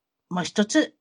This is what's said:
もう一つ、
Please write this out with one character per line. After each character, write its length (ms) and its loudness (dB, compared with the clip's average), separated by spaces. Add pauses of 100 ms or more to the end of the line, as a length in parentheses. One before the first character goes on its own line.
(300)
も 120 -4
う 20 -6
一 220 -2
つ、 360 0